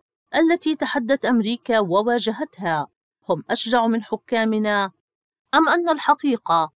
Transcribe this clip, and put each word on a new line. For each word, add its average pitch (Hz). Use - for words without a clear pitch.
التي 320
تحدت 269
أمريكا 233
وواجهتها 202
هم 170
أشجع 226
من 226
حكامنا؟ 214
أم 311
أن 349
الحقيقة 254